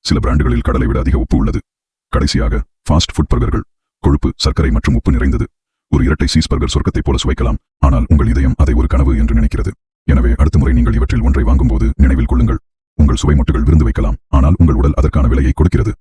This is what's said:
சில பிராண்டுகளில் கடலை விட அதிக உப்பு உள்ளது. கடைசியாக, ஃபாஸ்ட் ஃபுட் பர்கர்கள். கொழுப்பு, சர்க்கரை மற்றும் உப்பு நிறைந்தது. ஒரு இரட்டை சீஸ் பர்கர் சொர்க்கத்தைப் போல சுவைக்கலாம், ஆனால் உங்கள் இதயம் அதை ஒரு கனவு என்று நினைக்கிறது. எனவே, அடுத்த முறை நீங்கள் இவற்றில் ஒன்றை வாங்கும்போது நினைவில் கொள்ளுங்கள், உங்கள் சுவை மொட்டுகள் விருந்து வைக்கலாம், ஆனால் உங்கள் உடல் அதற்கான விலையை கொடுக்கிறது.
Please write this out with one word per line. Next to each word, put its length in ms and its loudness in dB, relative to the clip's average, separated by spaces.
சில 140 0
பிராண்டுகளில் 480 -2
கடலை 200 -2
விட 120 -2
அதிக 180 -2
உப்பு 200 -2
உள்ளது. 220 -2
கடைசியாக, 500 -2
ஃபாஸ்ட் 280 -2
ஃபுட் 180 -2
பர்கர்கள். 340 -2
கொழுப்பு, 320 0
சர்க்கரை 360 -2
மற்றும் 240 -2
உப்பு 160 -2
நிறைந்தது. 340 -2
ஒரு 120 2
இரட்டை 240 0
சீஸ் 240 0
பர்கர் 220 -4
சொர்க்கத்தைப் 340 -4
போல 100 0
சுவைக்கலாம், 420 -2
ஆனால் 280 2
உங்கள் 200 2
இதயம் 300 0
அதை 160 2
ஒரு 140 0
கனவு 300 0
என்று 180 0
நினைக்கிறது. 360 0
எனவே, 300 2
அடுத்த 220 2
முறை 140 2
நீங்கள் 200 2
இவற்றில் 280 -2
ஒன்றை 220 0
வாங்கும்போது 520 0
நினைவில் 360 2
கொள்ளுங்கள், 320 0
உங்கள் 160 4
சுவை 200 0
மொட்டுகள் 320 0
விருந்து 160 4
வைக்கலாம், 440 -2
ஆனால் 300 2
உங்கள் 180 4
உடல் 180 0
அதற்கான 340 0
விலையை 280 0
கொடுக்கிறது. 460 0